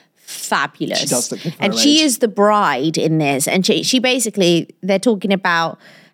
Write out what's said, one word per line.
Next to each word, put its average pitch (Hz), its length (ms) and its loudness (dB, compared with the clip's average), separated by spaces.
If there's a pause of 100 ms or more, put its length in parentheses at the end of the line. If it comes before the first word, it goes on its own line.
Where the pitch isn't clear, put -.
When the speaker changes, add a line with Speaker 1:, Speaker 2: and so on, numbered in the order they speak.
(160)
Speaker 1:
fabulous. - 840 -4
Speaker 2:
She 147 80 -4
does 120 240 -2
look 104 100 -10
good 170 140 -8
for - 80 -6
Speaker 1:
And 202 100 0
Speaker 2:
her 226 60 -4
Speaker 1:
she 294 200 4
Speaker 2:
age. - 60 2
Speaker 1:
is 254 140 0
the 240 80 2
bride 185 720 2
in 156 180 0
this. 139 300 0
And 180 180 0
she, 160 160 2
she - 160 0
basically, 214 720 0 (140)
they're 190 160 0
talking 196 340 0
about 170 460 -2 (340)